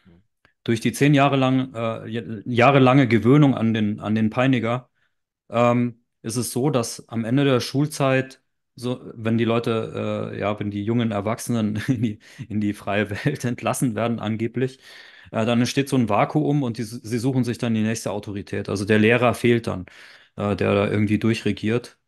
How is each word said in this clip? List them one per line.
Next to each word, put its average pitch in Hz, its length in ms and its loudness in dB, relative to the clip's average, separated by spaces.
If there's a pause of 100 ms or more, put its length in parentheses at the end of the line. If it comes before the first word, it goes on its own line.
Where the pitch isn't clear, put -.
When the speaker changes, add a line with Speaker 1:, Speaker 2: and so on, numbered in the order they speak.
Speaker 1:
Mhm. 87 180 -20 (420)
Speaker 2:
Durch 117 160 -2
die 120 120 -2
zehn 143 220 4
Jahre 139 220 4
lang, 131 380 0
äh, 113 320 -6
je-, 110 400 -10
jahrelange 127 600 6
Gewöhnung 120 460 6
an 110 200 0
den, 104 260 -2
an 104 140 -2
den 110 160 2
Peiniger, 127 600 -2 (600)
ähm, 120 520 0 (200)
ist 110 140 -8
es 117 160 -4
so, 127 180 0
dass - 380 -4
am 113 160 -6
Ende 131 200 2
der 131 160 4
Schulzeit, 131 840 -2 (340)
so, 123 240 -6 (140)
wenn 113 240 0
die 113 60 0
Leute, 110 920 -2
äh, 110 60 -8
ja, 104 200 -2
wenn 104 100 -6
die 101 140 -6
jungen 113 280 0
Erwachsenen 107 640 -2
<laughs> 107 120 -4
in 127 140 -2
die, 107 160 -2 (300)
in 104 120 -4
die 104 140 0
freie 101 360 -2
Welt 139 340 -4
entlassen 120 500 -2
werden, 113 260 -2
angeblich, 113 580 -4 (540)
äh, 110 140 -2
dann 120 140 2
entsteht 127 280 0
so 135 80 0
ein 117 120 2
Vakuum 143 540 2
und 117 160 -4
die, 120 60 -6
sie 113 340 -8
suchen 127 260 0
sich 117 140 -4
dann 117 160 -2
die 110 80 0
nächste 110 300 -4
Autorität. 101 560 -8
Also 101 160 -4
der 107 140 4
Lehrer 117 360 4
fehlt 120 320 2
dann, 95 200 -6 (500)
äh, 101 200 -2
der 101 180 2
da 101 160 2
irgendwie 104 280 0
durchregiert. 110 880 -2